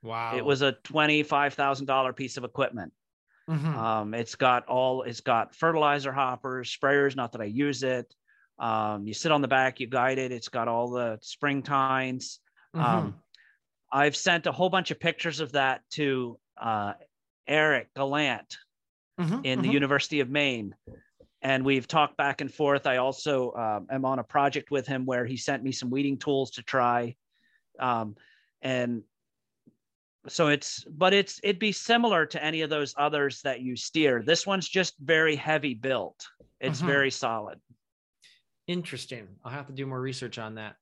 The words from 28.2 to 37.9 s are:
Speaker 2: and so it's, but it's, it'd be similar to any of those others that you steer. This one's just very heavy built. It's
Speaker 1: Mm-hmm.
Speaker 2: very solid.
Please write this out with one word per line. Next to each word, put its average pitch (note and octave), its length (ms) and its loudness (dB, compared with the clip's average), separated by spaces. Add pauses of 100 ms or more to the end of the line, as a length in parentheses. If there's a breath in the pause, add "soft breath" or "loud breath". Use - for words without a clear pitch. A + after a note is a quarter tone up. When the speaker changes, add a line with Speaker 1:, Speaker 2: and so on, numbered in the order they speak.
Speaker 2:
and B2 400 -2 (1300)
so - 200 2
it's, - 360 -2
but F3 280 2
it's, G3 300 2
it'd G3 160 0
be G#3+ 140 0
similar A3+ 540 2
to D3+ 160 -6
any D#3+ 200 -2
of D3+ 80 -2
those D3 260 -2
others C#3+ 460 0
that B2+ 180 -4
you B2+ 140 -4
steer. B2+ 500 2
This E3 220 2
one's F#3+ 220 0
just F#3 320 0
very D#3 340 4
heavy D3 400 0
built. A2+ 500 -4 (360)
It's C3+ 180 -4
Speaker 1:
Mm-hmm. D#3+ 80 0
Speaker 2:
very C#3 240 4
solid. A2+ 480 -4 (1120 soft breath)